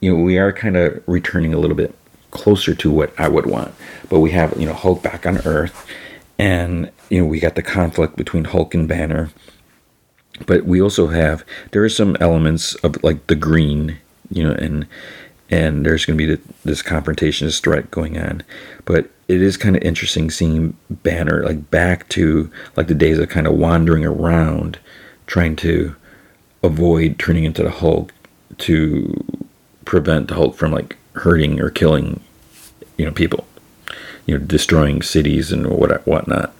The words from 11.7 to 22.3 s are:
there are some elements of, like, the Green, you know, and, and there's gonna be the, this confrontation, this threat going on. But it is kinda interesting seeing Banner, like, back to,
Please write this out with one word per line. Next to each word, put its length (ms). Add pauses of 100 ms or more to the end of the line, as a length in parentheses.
there 140
are 40
some 320
elements 560
of, 280
like, 220
the 100
Green, 640 (320)
you 120
know, 100
and, 340 (640)
and 340
there's 200
gonna 120
be 100
the, 140 (240)
this 180
confrontation, 640
this 140
threat 300
going 280
on. 240 (420)
But 260 (180)
it 120
is 160
kinda 260
interesting 480
seeing 460 (140)
Banner, 540
like, 260
back 400
to, 400 (260)